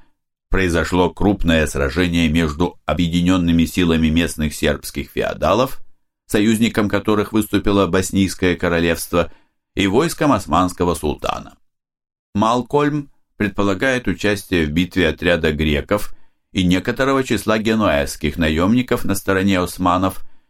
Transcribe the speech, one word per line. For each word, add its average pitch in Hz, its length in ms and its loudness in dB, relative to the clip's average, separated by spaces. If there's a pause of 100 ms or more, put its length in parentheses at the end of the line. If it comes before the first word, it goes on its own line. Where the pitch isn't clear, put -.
(500)
произошло 87 600 2
крупное 82 580 2
сражение 82 600 0
между 78 560 0
объединенными 85 800 2
силами 80 420 2
местных 78 480 -2
сербских 71 540 -4
феодалов, 85 720 -2 (440)
союзником 110 640 2
которых 101 460 0
выступило 101 540 2
Боснийское 92 680 0
королевство, 85 800 -2 (420)
и 98 120 2
войском 147 440 0
османского 90 600 0
султана. - 640 -6 (760)
Малкольм 143 760 -2 (240)
предполагает 104 720 -2
участие 95 580 -2
в 73 60 -4
битве 87 380 0
отряда 80 420 0
греков 76 640 -2 (380)
и 92 100 0
некоторого 123 600 0
числа 107 340 0
генуэзских 80 800 0
наемников 90 640 0
на 98 120 0
стороне 95 440 0
османов – 90 640 0 (260)